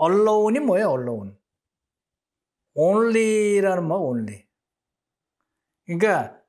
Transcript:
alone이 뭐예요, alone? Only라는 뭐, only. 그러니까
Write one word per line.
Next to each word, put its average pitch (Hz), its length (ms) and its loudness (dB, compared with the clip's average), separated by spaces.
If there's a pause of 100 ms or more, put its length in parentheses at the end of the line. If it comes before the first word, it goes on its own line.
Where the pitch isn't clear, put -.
alone이 214 640 2
뭐예요, 202 240 0 (100)
alone? 110 360 -8 (1400)
Only라는 208 1120 2
뭐, 170 140 -2
only. 113 460 -6 (1400)
그러니까 170 540 -2 (100)